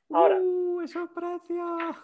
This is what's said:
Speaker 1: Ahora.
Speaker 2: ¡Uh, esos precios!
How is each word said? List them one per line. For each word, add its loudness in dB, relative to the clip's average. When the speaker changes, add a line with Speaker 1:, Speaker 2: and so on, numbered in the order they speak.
Speaker 1:
Ahora. 6
Speaker 2:
¡Uh, 0
esos -8
precios! -6